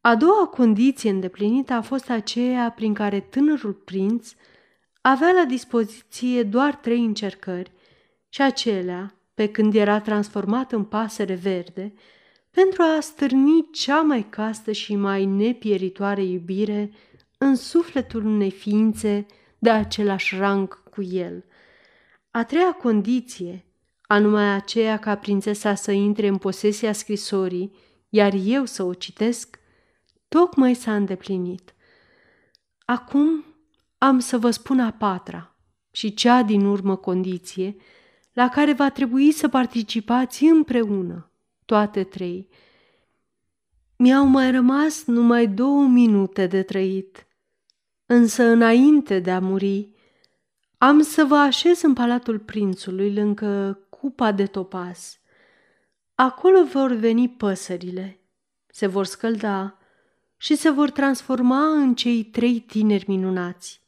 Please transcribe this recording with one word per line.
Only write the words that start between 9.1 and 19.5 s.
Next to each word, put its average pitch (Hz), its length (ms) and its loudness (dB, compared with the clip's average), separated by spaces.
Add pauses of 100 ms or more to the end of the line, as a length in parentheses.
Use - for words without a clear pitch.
pe 214 140 -2
când 214 260 0
era 208 260 2
transformat 208 720 -4
în 214 120 -4
pasăre 208 500 -6
verde, 185 580 -8 (580)
pentru 381 320 2
a 320 180 2
stârni 285 720 2
cea 294 280 -2
mai 277 280 0
castă 214 440 -8
și 208 240 -6
mai 196 280 0
nepieritoare 196 1000 -2
iubire 190 680 -4 (480)
în 269 180 2
sufletul 254 680 -4
unei 202 240 0
ființe 208 760 -2 (320)